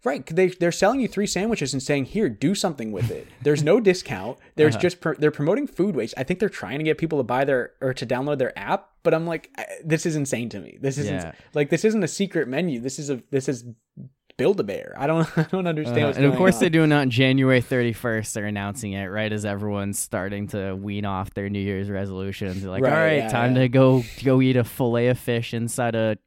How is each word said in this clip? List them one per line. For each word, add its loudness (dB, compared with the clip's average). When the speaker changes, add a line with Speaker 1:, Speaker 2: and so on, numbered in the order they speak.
Speaker 1:
Right, -4
they, 2
they're 0
selling 2
you 0
three -2
sandwiches -2
and -2
saying, 0
"Here, 0
do 0
something -4
with -4
it." -10
There's 2
no 6
discount. 0
There's 6
Speaker 2:
Uh-huh. -2
Speaker 1:
just 0
pr-, 0
they're 2
promoting 0
food -2
waste. -4
I -6
think -2
they're 0
trying -8
to -2
get 2
people -2
to 2
buy 0
their, 0
or 0
to -6
download -2
their -2
app, -4
but 4
I'm -2
like, -8
I, -10
this 0
is 0
insane -2
to -10
me. -20
This -2
is -2
Speaker 2:
Yeah. -4
Speaker 1:
insa-, -16
like, 2
this 0
isn't 4
a 0
secret -2
menu. -2
This -6
is -8
a, -2
this 0
is -4
Build-A-Bear. 0
I -2
don't, 2
<laughs> -2
I 4
don't -2
understand 0
Speaker 2:
Uh, 4
Speaker 1:
what's 0
Speaker 2:
and 4
of 6
Speaker 1:
going 0
Speaker 2:
course 6
Speaker 1:
on. -2
Speaker 2:
they 4
do 6
it 6
on 4
January 4
thirty-first. -2
They're -4
announcing -6
it -6
right -4
as -4
everyone's -2
starting -4
to -6
wean -6
off -4
their -4
New -2
Year's -2
resolutions. -6
They're -8
like, -2
Speaker 1:
Right, 2
Speaker 2:
"All 2
right, 2
Speaker 1:
yeah, -2
Speaker 2:
time 2
Speaker 1:
yeah. 4
Speaker 2:
to 4
go, 6
go 6
eat 4
a 2
fillet 0
of 2
fish -4
inside -2
a 0